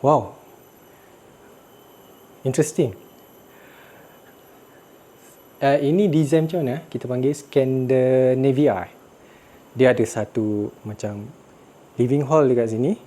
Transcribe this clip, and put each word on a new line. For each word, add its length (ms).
Wow. 320
Interesting. 560
Ah, 160
ini 320
design 400
macam 160
mana? 240
Kita 160
panggil 300
Scandinavia. 1500
Dia 160
ada 80
satu 800
macam 480
living 240
hall 240
dekat 240
sini. 340